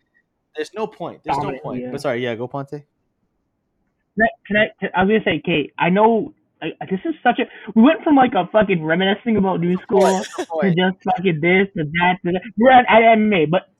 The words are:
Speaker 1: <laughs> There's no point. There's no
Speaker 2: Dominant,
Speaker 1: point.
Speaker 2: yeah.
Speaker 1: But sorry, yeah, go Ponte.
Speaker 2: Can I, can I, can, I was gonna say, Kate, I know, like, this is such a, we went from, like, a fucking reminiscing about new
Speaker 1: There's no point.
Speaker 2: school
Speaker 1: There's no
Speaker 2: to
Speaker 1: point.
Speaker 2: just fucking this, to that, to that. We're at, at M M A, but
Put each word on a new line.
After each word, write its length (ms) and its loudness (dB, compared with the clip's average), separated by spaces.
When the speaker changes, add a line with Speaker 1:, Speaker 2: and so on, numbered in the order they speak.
Speaker 1:
<laughs> 340 -20
There's 180 -10
no 120 -6
point. 360 -14
There's 140 -4
no 60 -4
Speaker 2:
Dominant, 200 -8
Speaker 1:
point. 200 -8
Speaker 2:
yeah. 100 -10
Speaker 1:
But 80 -10
sorry, 240 -4
yeah, 100 -4
go 140 -8
Ponte. 220 -10
Speaker 2:
Can 120 -14
I, 80 2
can 100 -4
I, 100 2
can, 160 -6
I 80 2
was 60 0
gonna 140 0
say, 200 -2
Kate, 340 -2
I 120 0
know, 440 2
like, 300 -12
this 140 -4
is 100 -6
such 160 2
a, 60 -4
we 80 6
went 220 4
from, 100 2
like, 200 2
a 180 -2
fucking 320 0
reminiscing 520 -2
about 240 0
new 160 0
Speaker 1:
There's 40 -6
no 80 2
point. 280 2
Speaker 2:
school 340 -8
Speaker 1:
There's 160 0
no 140 2
Speaker 2:
to 60 -12
Speaker 1:
point. 60 -20
Speaker 2:
just 140 -2
fucking 240 -2
this, 360 2
to 80 -4
that, 400 -2
to 80 -2
that. 100 -4
We're 140 4
at, 180 8
at 140 4
M 300 4
M 80 2
A, 60 2
but 340 -2